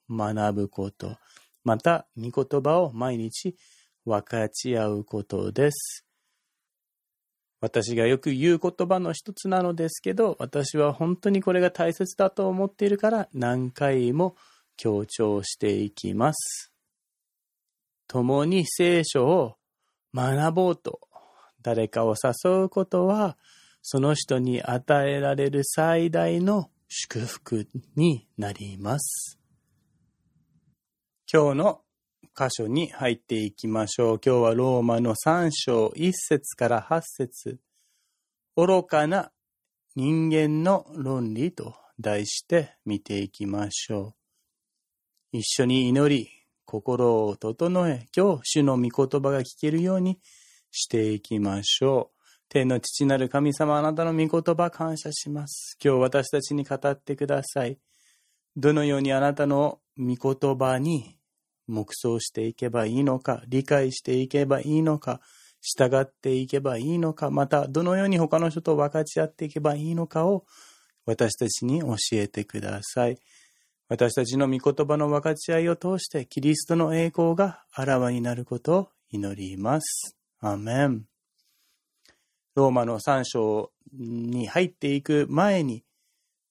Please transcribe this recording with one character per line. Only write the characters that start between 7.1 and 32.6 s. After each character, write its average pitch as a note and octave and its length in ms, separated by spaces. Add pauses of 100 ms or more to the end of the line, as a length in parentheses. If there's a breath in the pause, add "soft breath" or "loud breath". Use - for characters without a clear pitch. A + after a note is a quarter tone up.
私 A2+ 360
が A2+ 120
よ C3 100
く C#3+ 140
言 D3+ 240
う - 20
言 F3 300
葉 F#3 120
の E3 140
一 G3 200
つ - 140
な F#3 140
の F3 140
で E3 140
す - 100
け F#3+ 160
ど、 G3+ 240
私 C#3+ 400
は D3 140
本 E3+ 220
当 G3+ 140
に G3 140
こ F#3 100
れ F3+ 80
が F3+ 80
大 E3+ 240
切 - 240
だ F#3+ 140
と G3 160
思 F#3+ 180
っ G3 80
て G3+ 140
い - 20
る G3+ 80
か G#3+ 140
ら、 G#3+ 220
何 B2+ 360
回 C3 440
も F3+ 220 (420 soft breath)
強 G#2 280
調 G#2 380
し - 120
て G2+ 240
い G2+ 120
き G2 240
ま C3+ 180
す。 - 400 (1300)
共 C3 380
に F3 200
聖 F3 380
書 C3 240
を D3+ 300 (580)
学 C#3 400
ぼ F3+ 160
う D#3+ 40
と、 - 240 (640 loud breath)
誰 A2+ 260
か A2+ 180
を A2 100
誘 F#3 480
う F#3+ 60
こ F#3+ 160
と F3+ 200
は、 G3+ 320 (460 soft breath)
そ - 160
の D3 160
人 C3+ 240
に B2+ 240
与 C#3 440
え C#3+ 120
ら C#3 160
れ C#3 160
る C#3 120
最 E3 460
大 E3+ 320
の G3 300 (160)
祝 - 320
福 A2+ 480 (280)
に D3+ 320 (120)
な G2+ 140
り G2 260
ま A2+ 200
す。 - 380 (2000)
今 D3 200
日 C#3 60
の F#3+ 200 (560)
箇 C3+ 140
所 A2 180